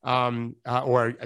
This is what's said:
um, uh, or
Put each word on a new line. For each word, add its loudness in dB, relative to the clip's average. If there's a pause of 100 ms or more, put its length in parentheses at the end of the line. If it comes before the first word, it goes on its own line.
um, -2 (100)
uh, -2
or 2